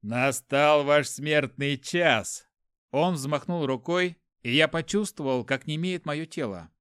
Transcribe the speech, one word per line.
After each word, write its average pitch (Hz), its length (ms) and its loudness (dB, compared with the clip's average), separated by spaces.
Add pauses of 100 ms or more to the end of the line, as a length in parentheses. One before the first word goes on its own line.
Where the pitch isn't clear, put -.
Настал 135 800 2
ваш 143 240 4
смертный 143 680 -2
час! 147 680 0 (440)
Он 170 240 0
взмахнул 147 520 -4
рукой, 170 500 -2 (260)
и 120 120 -4
я 156 140 4
почувствовал, 156 760 -4
как 135 220 -4
немеет 165 400 -6
моё 151 200 -8
тело. 98 440 -8 (100)